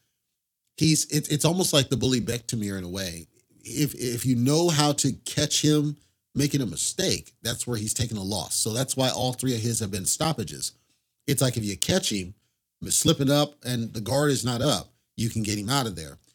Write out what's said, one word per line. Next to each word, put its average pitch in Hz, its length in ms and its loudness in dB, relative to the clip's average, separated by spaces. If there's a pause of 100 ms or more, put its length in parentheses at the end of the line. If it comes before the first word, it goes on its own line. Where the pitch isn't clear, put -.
(760)
he's, 156 280 4
it, 151 260 -2
it's 151 120 0
almost 170 300 2
like 139 160 4
the 131 80 0
bully 127 240 2
Bektemir 107 560 -4
in 92 60 -6
a 87 60 -8
way. 87 360 -8 (380)
If, 127 320 -2
if 120 320 -4
you 131 80 4
know 147 340 4
how 147 240 4
to 139 200 2 (120)
catch - 380 0
him 151 340 4 (380)
making 143 260 0
a 120 60 -2
mistake, 131 720 -2
that's 117 240 -6
where 120 120 -4
he's 107 180 -4
taken 110 220 -2
a 101 60 -4
loss. 95 320 -4
So - 160 -2
that's 123 240 -2
why 131 140 2
all 123 240 0
three 127 220 -2
of 113 60 -2
his 113 180 0
have 104 100 -2
been 95 160 -4
stoppages. 85 680 -2 (520)
It's 135 160 2
like 127 160 2
if 113 60 -4
you 101 120 -2
catch 185 360 0
him 95 240 -4 (540)
slipping 143 420 2
up 147 240 2 (100)
and 117 260 -4
the 107 100 -8
guard 131 280 0
is 120 160 0
not 120 160 -2
up, 120 320 0 (240)
you 113 140 -2
can 113 100 -4
get 104 160 -2
him 104 120 -6
out 135 180 0
of 87 80 -6
there. 78 240 -12 (160)